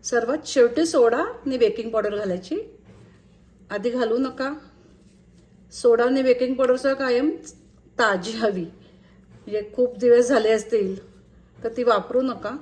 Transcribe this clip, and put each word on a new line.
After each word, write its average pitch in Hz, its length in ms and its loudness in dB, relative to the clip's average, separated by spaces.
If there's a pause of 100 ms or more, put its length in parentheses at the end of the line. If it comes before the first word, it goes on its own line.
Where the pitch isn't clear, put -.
सर्वात 240 440 -2
शेवटी 247 380 2
सोडा 247 360 2
आणि 359 360 -6
बेकिंग 226 320 0
पावडर 208 280 -2
घालायची, 202 420 -6 (1080)
आधी 202 200 -2
घालू 233 280 0
नका. 269 360 -4 (1160)
सोडा 240 340 2
आणि 262 180 0
बेकिंग 254 320 2
पावडरसह 262 380 0
कायम 262 380 0 (680)
ताजी 196 320 0
हवी, 190 340 -2
म्हणजे - 1080 -12
खूप 247 240 0
दिवस 240 300 6
झाले 220 240 2
असतील 214 420 0 (680)
तर 226 140 -4
ती 247 60 -2
वापरू 226 380 2
नका 240 400 -6